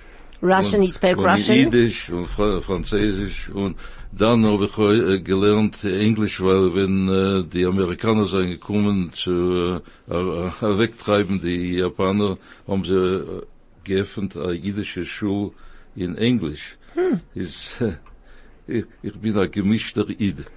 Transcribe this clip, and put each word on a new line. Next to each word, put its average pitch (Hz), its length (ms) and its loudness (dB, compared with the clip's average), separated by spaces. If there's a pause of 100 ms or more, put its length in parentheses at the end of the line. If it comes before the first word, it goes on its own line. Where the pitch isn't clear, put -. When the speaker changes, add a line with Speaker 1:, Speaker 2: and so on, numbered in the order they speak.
(420)
Speaker 1:
Russian, 196 400 4
Speaker 2:
Und, 185 60 4
Speaker 1:
he 180 40 -2
spoke 180 260 0
Speaker 2:
und 196 80 2
Speaker 1:
Russian? 123 320 4
Speaker 2:
Jiddisch 117 520 2
und 87 180 -4
Fra-, 104 340 0
Französisch. 98 880 -2
Und 98 280 -4 (340)
dann 110 340 4
hab 104 160 4
ich 104 160 -2
heu-, 104 360 4
äh, 95 60 2
gelernt, 101 640 2
äh, 98 160 0
Englisch, 107 420 0
weil 95 340 4
wenn, 95 340 2
äh, 95 340 2
die 90 220 0
Amerikaner 95 600 2
sind 92 220 0
gekommen 101 680 -2
zu, 90 680 0 (280)
äh, - 40 -4
äh, 90 680 -2
wegtreiben, 101 600 0
die 87 360 -2
Japaner, 95 600 0 (300)
haben 98 160 -2
sie, 90 120 0
äh, 92 460 0 (420)
geöffnet, 98 540 -4
eine 87 160 -4
jiddische 90 520 -6
Schule 101 460 -4 (440)
in 90 220 -6
Englisch. 104 600 -2 (160)
Speaker 1:
Hmm. 330 280 0 (120)
Speaker 2:
Ist, - 480 -10
äh, 101 160 -2 (680)
ich, - 180 -4 (160)
ich 104 180 -10
bin 107 180 -2
ein 92 140 2
gemischter 104 580 0
Id. 87 360 -4 (120)